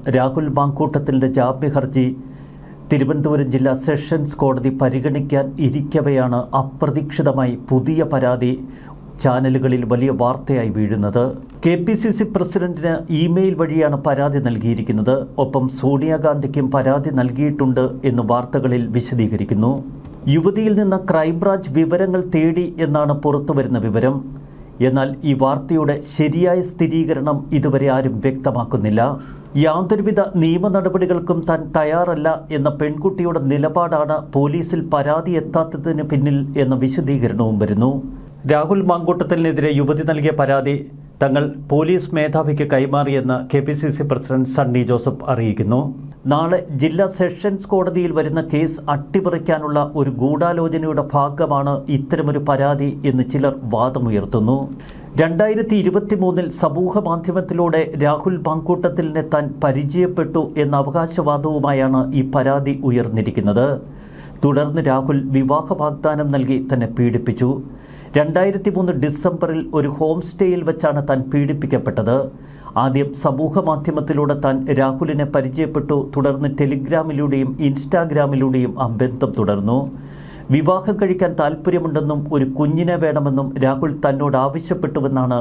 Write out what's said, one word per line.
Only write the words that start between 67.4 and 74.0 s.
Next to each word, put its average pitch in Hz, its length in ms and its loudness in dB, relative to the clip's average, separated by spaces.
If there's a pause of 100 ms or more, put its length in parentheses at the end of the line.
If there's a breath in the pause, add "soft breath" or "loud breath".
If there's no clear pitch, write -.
രണ്ടായിരത്തിമൂന്ന് 180 760 2 (100)
ഡിസംബറിൽ 160 600 -2 (140)
ഒരു 143 200 2
ഹോം 160 300 0
സ്റ്റേയിൽ 180 420 0
വെച്ചാണ് 151 400 0
താൻ 135 100 2 (120)
പീഡിപ്പിക്കപ്പെട്ടത്. 135 880 0 (640 loud breath)
ആദ്യം 139 260 2 (140)
സമൂഹ 156 440 0
മാധ്യമത്തിലൂടെ 147 760 0